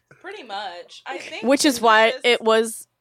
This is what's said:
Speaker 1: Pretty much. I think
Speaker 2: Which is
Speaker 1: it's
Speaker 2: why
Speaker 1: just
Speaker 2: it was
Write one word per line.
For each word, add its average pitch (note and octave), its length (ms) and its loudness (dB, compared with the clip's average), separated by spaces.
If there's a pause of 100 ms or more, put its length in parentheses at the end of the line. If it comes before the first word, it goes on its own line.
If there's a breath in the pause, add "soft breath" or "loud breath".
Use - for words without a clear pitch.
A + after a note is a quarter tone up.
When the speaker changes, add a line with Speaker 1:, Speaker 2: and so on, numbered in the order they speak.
(200)
Speaker 1:
Pretty G4 220 -18
much. G3 640 -14
I - 140 -12
think F4 240 -14
Speaker 2:
Which C4+ 200 2
is C#4+ 120 2
Speaker 1:
it's A#3 80 -10
Speaker 2:
why A3 300 6
Speaker 1:
just B3+ 120 -10
Speaker 2:
it A#3+ 160 2
was A3 460 0 (140)